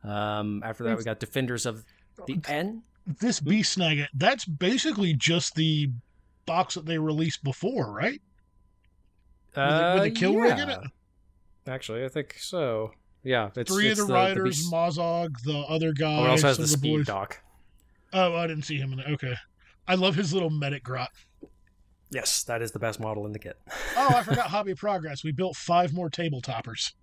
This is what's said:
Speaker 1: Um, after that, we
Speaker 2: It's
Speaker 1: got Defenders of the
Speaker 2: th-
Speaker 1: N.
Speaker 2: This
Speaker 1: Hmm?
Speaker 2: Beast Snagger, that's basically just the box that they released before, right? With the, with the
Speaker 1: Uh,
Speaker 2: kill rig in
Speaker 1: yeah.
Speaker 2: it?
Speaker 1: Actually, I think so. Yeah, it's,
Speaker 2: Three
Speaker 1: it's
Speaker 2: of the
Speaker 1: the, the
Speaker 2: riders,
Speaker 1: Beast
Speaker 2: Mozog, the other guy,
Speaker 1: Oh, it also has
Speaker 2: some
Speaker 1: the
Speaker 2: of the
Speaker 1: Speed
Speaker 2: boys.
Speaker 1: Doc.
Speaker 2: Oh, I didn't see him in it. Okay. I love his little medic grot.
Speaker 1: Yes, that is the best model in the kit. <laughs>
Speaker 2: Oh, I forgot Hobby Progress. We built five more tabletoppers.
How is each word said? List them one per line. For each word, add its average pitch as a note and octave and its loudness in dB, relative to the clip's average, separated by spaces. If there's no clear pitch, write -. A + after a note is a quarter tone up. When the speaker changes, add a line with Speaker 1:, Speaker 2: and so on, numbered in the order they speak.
Speaker 1:
Um, G#2 -2
after A2+ -8
that, A#2 0
we A2 2
Speaker 2:
It's A2+ -6
Speaker 1:
got A2 -4
Defenders B2 -4
of A2 -8
the - -8
Speaker 2:
th- D3+ -4
Speaker 1:
N. G3+ -4
Speaker 2:
This A#3 0
Speaker 1:
Hmm? D3 -4
Speaker 2:
Beast G#3+ 4
Snagger, D#3 2
that's G3 2
basically G3 0
just D#3+ 2
the D#3 2
box F3+ 0
that D#3+ -8
they D#3+ -2
released D#3 0
before, D#3 -2
right? B3+ -2
With - -
the, D#3 4
with F#3+ 4
the G#3+ 2
Speaker 1:
Uh, A3+ -4
Speaker 2:
kill G3 4
rig A#3 4
in D4 -2
Speaker 1:
yeah. B3 -4
Speaker 2:
it? C#3 -12
Speaker 1:
Actually, B2+ -6
I C3 -6
think - -6
so. A#2 -2
Yeah, A#2+ 2
it's, B2 -4
Speaker 2:
Three G3+ 4
Speaker 1:
it's G#3+ 2
Speaker 2:
of G3+ 2
the G3 2
Speaker 1:
the, F3+ 8
the F#3+ 6
Speaker 2:
riders, F#3 2
Speaker 1:
Beast E3+ -2
Speaker 2:
Mozog, E3+ 0
the D3 -2
other D#3+ 2
guy, D3+ 0
Speaker 1:
Oh, - 4
it B2+ 6
also D3+ 6
has C3 6
Speaker 2:
some D3+ 0
Speaker 1:
the - -
Speaker 2:
of D3 4
the D3 4
Speaker 1:
Speed D3+ 2
Speaker 2:
boys. D3 2
Speaker 1:
Doc. G2 -4
Speaker 2:
Oh, F3+ 2
I E3+ 0
didn't D#3 -4
see D#3 -4
him C3+ -4
in C3 -6
it. C3 -8
Okay. C3 -4
I F#3 4
love F#3 4
his F3 0
little F3+ 2
medic C#3+ -4
grot. B2+ -6
Speaker 1:
Yes, - -2
that A#2 -4
is A2+ -6
the G#2+ -8
best A2 -4
model G#2+ -4
in G#2 -8
the G#2+ -10
kit. - -14
<laughs> - -20
Speaker 2:
Oh, C4 6
I A#3+ 4
forgot A#3 0
Hobby G3 -2
Progress. E3 -4
We D#3 -4
built F3 -2
five F3 2
more F3 -4
tabletoppers. C3 -6